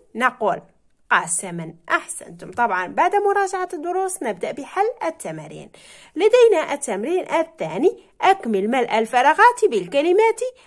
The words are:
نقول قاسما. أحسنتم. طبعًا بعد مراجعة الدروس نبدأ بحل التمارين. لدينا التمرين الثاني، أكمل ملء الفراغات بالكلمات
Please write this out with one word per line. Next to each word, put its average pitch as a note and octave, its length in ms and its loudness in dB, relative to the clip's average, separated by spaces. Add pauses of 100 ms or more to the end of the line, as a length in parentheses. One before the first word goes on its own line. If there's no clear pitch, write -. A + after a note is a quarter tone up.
(140)
نقول A3+ 460 -2 (500)
قاسما. E3+ 640 -2 (140)
أحسنتم. E3+ 600 -6
طبعًا F#3 360 -2
بعد F4+ 300 0
مراجعة G4 560 0
الدروس F4+ 500 -6
نبدأ G#3 300 -6
بحل D4 340 -4 (180)
التمارين. D#3+ 640 -10 (460)
لدينا G#4+ 560 4
التمرين C#4+ 580 -4
الثاني، C#4+ 680 -2 (220)
أكمل A3+ 500 2
ملء B3 280 0
الفراغات D4 720 4
بالكلمات D#4+ 720 2 (260)